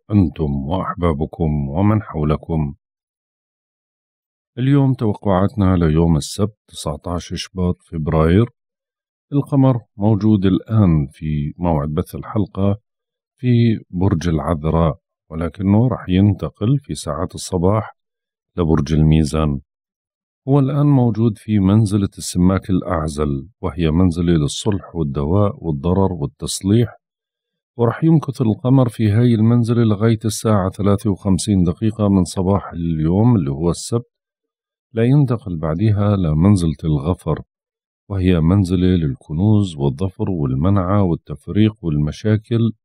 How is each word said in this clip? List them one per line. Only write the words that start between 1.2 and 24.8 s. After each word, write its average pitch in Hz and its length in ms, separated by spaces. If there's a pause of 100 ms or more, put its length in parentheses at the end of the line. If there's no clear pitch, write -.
ومن 104 340
حولكم. 76 720 (1800)
اليوم 135 360
توقعاتنا 98 840
ليوم 82 400
السبت 101 400 (120)
تسعتاش 87 680
شباط 90 480
فبراير. 80 640 (880)
القمر 135 480 (160)
موجود 104 500
الآن 92 680
في 76 460
موعد 80 300
بث 78 260
الحلقة 98 640 (640)
في 117 380 (120)
برج 87 380
العذراء، 80 680 (320)
ولكنه 95 580
رح 104 200
ينتقل 95 680
في 80 160
ساعات 78 400
الصباح 92 600 (600)
لبرج 78 360
الميزان. 78 680 (880)
هو 139 100
الآن 143 280
موجود 117 520
في 107 200
منزلة 98 500 (100)
السماك 92 520
الأعزل، 78 760 (120)
وهي 82 300
منزلة 87 420
للصلح 85 640